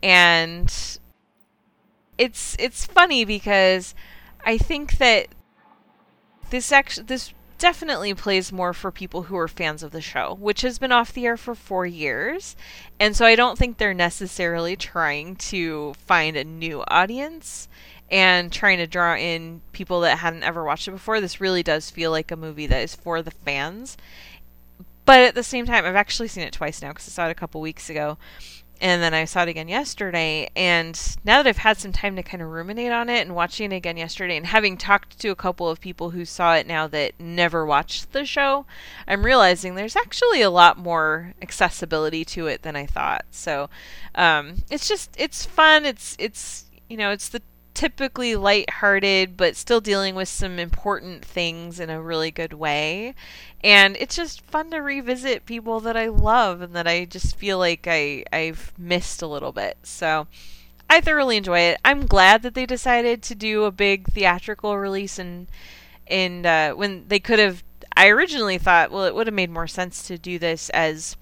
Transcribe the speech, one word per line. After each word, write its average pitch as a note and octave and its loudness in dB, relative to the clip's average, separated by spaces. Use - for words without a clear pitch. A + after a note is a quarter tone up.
And F3 6
it's, - -2
it's - -4
funny E4 4
because G3 2
I A3+ 0
think D4 0
that A#3 4
this B3 -4
actu-, C#4 2
this B3+ -8
definitely C#4+ 0
plays F#3+ -2
more F3+ -4
for F#3+ -8
people F3+ -10
who F3+ -8
are E3 -2
fans D#3 -6
of D3+ -14
the D#3 -12
show, - -6
which G3+ -2
has B3 -2
been C4 0
off A#3 2
the B3 -6
air A#3 0
for A#3+ -10
four F#3 -6
years. E3+ -6
And G#3 2
so A#3 4
I A3+ 10
don't B3 2
think B3 0
they're G3+ 0
necessarily F3 -4
trying E3 -4
to D#3+ -6
find D#3+ 2
a C3+ -2
new D#3+ -8
audience C4 -2
and F3+ 4
trying G3 2
to E3+ -2
draw E3+ 0
in E3 -6
people F3+ -4
that D#3+ 4
hadn't E3+ -4
ever E3 -4
watched D#3 -4
it - -12
before. G#3+ -4
This F3+ -8
really F#3 0
does D#3+ -2
feel E3 -4
like D#3+ -2
a E3 -8
movie D#3 -12
that C3 2
is E3 -8
for E3 -6
the D#3+ -10
fans. D#3+ -8
But C4 10
at B3 6
the A#3+ -4
same A#3+ -6
time, A3+ 2
I've F#3 0
actually G#3+ 0
seen F3+ -8
it - -10
twice D#3 -8
now C#3+ -12
'cause - -18
I - -18
saw F3 -4
it - -2
a E3 -6
couple D#3+ -12
weeks D#3 -12
ago. D3+ -6
And F3+ 2
then E3 0
I D#3+ 2
saw F3 0
it E3+ 0
again D#3+ -10
yesterday, E3+ -4
and E3 0
now A#3+ 6
that C4 4
I've G#3+ 0
had A3 2
some F#3+ -10
time G3 -2
to F3+ -8
kind F3+ -12
of D#3+ -10
ruminate G3+ -8
on A#3+ -2
it A#3+ 0
and F3 -10
watching F3 -4
it F#3+ -4
again F3 -6
yesterday E3 -6
and D#3 -6
having G#3 2
talked - -2
to A3 -4
a F#3+ -4
couple F3+ -4
of E3 -6
people F3 -10
who E3+ -8
saw E3 2
it D3+ 0
now D#3+ -4
that D3 -4
never E3+ -2
watched - -2
the C#4 -4
show, C#4 0
I'm G3+ 0
realizing F#3 4
there's G#3+ -6
actually A4+ 2
a G3 6
lot F3 8
more E3 -2
accessibility D#3+ -2
to E3 -6
it C3+ -6
than D#3 -10
I C#3+ -6
thought. - -4
So, C#3+ -6
um, D#3+ 2
it's C#4+ -4
just, - -6
it's - -6
fun. D#4 6
It's, - -8
it's, - -10
you A#3 -14
know, G#3 -2
it's - -8
the A#3 -10
typically B3 -2
lighthearted, G3 2
but F3+ 2
still A#3 0
dealing G3 -2
with F#3 -4
some F3+ -4
important F3+ -4
things E3+ -6
in E3 -8
a D#3+ -6
really D#3+ -4
good E3 -8
way. D#3 -4
And G3 8
it's - -6
just E4+ -8
fun D#4+ -6
to D#4+ -6
revisit C4 -4
people A3+ -6
that A3+ -4
I A3+ 0
love G#3+ 4
and F3 -10
that E3+ -2
I F3 2
just F3 -2
feel G3 -2
like F3 0
I, C#3+ 0
I've D#3+ -4
missed F3 -4
a E3 -8
little C#3 -6
bit. - -6
So D#3 -4
I D#4+ 8
thoroughly C#4+ 0
enjoy F#3 0
it. E3+ 2
I'm F3+ 2
glad G3 8
that A#3+ -8
they B3+ -4
decided A#3+ 0
to - -10
do G#3+ -2
a G3+ -2
big G3 0
theatrical G3+ 0
release G3 -6
and, F3+ -12
and, F3+ -2
uh, D#3 4
when G3 -4
they G3+ 0
could A3 2
have, F#3+ 2
I F#3+ 10
originally A3+ 2
thought, E3+ 4
well, F#3+ -2
it D#3+ 0
would A3+ 0
have A3 -6
made F#3 -2
more E3 -6
sense F3+ -8
to F3+ -10
do F3 -10
this E3 -4
as D#3+ -2